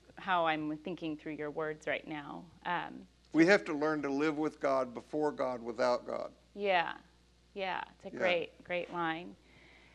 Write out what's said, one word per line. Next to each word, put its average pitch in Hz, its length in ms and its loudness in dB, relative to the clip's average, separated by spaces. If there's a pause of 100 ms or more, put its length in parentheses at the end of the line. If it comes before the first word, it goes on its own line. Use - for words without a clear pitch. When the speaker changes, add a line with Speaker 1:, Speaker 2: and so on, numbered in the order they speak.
(180)
Speaker 1:
how 180 280 2
I'm 156 320 0
thinking 156 380 -6
through 151 180 -10
your 147 180 -6
words 156 360 -6
right 139 200 -2
now. 156 360 -10 (220)
Um, 175 360 -4 (320)
Speaker 2:
We 160 120 8
have 202 200 8
to 170 80 -4
learn 151 280 2
to 143 80 0
live 143 280 2
with 151 220 -2
God 131 340 2
before 147 380 0
God 127 300 -2
without 120 440 2
God. - 260 -6 (220)
Speaker 1:
Yeah, 196 400 0 (600)
yeah, 180 280 -4 (140)
it's - 180 -14
a - 40 -10
Speaker 2:
Yeah. - 20 -8
Speaker 1:
great, 175 440 0
great 175 300 -6
line. 175 420 -4 (600)